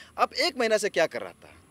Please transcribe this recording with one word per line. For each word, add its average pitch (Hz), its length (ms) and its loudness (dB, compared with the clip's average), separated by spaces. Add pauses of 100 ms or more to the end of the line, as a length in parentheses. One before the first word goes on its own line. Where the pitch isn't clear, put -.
(180)
आप 240 160 0
एक 285 240 -2
महीना 220 180 2
से 202 120 0
क्या 165 180 2
कर 120 140 -6
रहा 92 120 -12
था, 76 220 -20 (160)